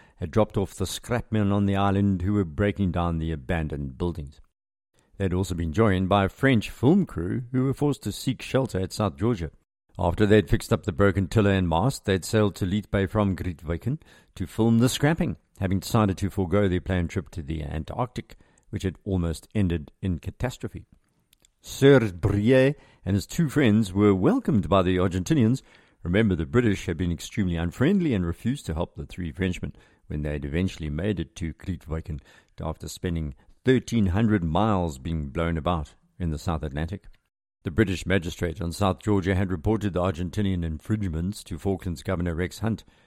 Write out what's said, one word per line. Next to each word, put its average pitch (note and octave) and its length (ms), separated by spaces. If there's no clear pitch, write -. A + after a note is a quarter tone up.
had F2 120
dropped G#2+ 260
off G2 200
the F#2+ 100
scrapmen A2 640
on G2+ 160
the G2 80
island G2 480
who G2+ 120
were G2+ 100
breaking F#2 480
down E2+ 260
the D#2+ 140
abandoned C#2+ 680
buildings. D#2 420
They G2+ 60
had F2 100
also F#2 220
been E2 160
joined F#2+ 360
by G2 180
a - 20
French C3 420
film E3 340
crew A2 460
who B2+ 140
were C3 100
forced D3 300
to G2+ 80
seek - 300
shelter C3 360
at F#2+ 140
South F#2+ 240
Georgia. F#2 340
After F2+ 260
they G#2 120
had G#2 120
fixed - 240
up A2 120
the G2+ 80
broken F#2+ 340
tiller G2+ 240
and F#2+ 180
mast, F2+ 360
they G2+ 80
had F#2+ 120
sailed G#2+ 320
to - 80
Leith G2 280
Bay G2 140
from G2+ 280
Grytviken E2+ 640
to F#2 100
film A2+ 320
the B2 100
scrapping, D3 480
having F#2+ 220
decided G#2+ 380
to F#2+ 120
forego G2 380
their F2+ 120
planned F2 300
trip - 200
to E2 120
the D#2 220
Antarctic, D#2 720
which - 140
had F2+ 200
almost F2 480
ended E2+ 380
in F2+ 200
catastrophe. - 640
Sieur C#3 380
Brillet A2 800
and G2 120
his F#2+ 100
two E3 220
friends A2+ 440
were G2+ 220
welcomed B2 540
by F#2+ 140
the F2+ 160
Argentinians. A2 600
Remember, F#2+ 320
the D#2+ 100
British G#2 400
had E2+ 140
been F2 120
extremely F2 460
unfriendly C#3+ 560
and F2+ 140
refused A2+ 400
to - 80
help E2 200
the D2 120
three F2 260
Frenchmen F2+ 400
when D#2 140
they D2 120
had D2 120
eventually D#2 460
made F2 280
it D#2+ 180
to D#2+ 180
Grytviken D#2+ 640
after E2 280
spending E2 460
thirteen A#2 440
hundred G#2 360
miles F2 540
being D2+ 320
blown E2 260
about D#2+ 380
in F2 100
the D2+ 80
South E2 260
Atlantic. D#2 440
The - 80
British F2 340
magistrate E2+ 560
on E2+ 100
South F#2 280
Georgia G2 360
had F#2 160
reported F#2+ 440
the F2 80
Argentinian F2+ 600
infringements E2+ 840
to F2 120
Falklands F2+ 460
Governor F2 320
Rex F2 240
Hunt, G#2+ 260